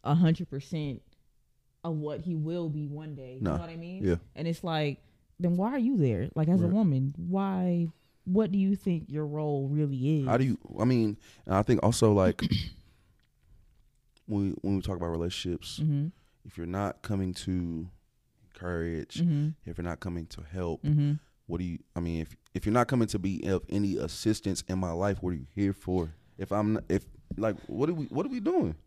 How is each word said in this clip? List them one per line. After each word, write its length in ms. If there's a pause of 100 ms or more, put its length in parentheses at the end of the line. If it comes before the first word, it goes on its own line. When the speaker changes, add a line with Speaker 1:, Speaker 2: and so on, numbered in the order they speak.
Speaker 1:
a 120
hundred 340
percent 540 (800)
of 140
what 240
he 140
will 340
be 180
one 260
day. 260
Speaker 2:
Nah. 120
Speaker 1:
You 60
know 60
what 80
I 40
mean? 280
Speaker 2:
Yeah. 120 (200)
Speaker 1:
And 120
it's 160
like, 400 (360)
then 180
why 140
are 80
you 180
there? 360
Like, 160
as 120
a 40
Speaker 2:
Right. 80
Speaker 1:
woman, 420
why, 760 (340)
what 280
do 60
you 180
think 340
your 180
role 400
really 540
is? 60
Speaker 2:
How 100
do 80
you, 120 (220)
I 60
mean, 320 (280)
and 80
I 80
think 220
also, 300
like, 280
<clears throat> 1900
when 220
we, 0 (120)
when 160
we 40
talk 160
about 140
relationships, 680
Speaker 1:
Mm-hmm. 260 (380)
Speaker 2:
if 120
you're 100
not 360
coming 320
to 520 (680)
encourage, 680
Speaker 1:
Mm-hmm. 280 (200)
Speaker 2:
if 80
you're 80
not 140
coming 280
to 140 (100)
help, 320
Speaker 1:
Mm-hmm. 300 (340)
Speaker 2:
what 120
do 60
you, 140 (160)
I 40
mean, 220
if, 140 (180)
if 120
you're 80
not 140
coming 220
to 100
be 280
of 220
any 280
assistance 680
in 100
my 140
life, 320
what 80
are 60
you 180
here 180
for? 400 (240)
If 140
I'm, 260
n-, 120
if, 160 (320)
like, 180 (120)
what 220
are 40
we, 120
what 200
are 40
we 100
doing? 360 (120)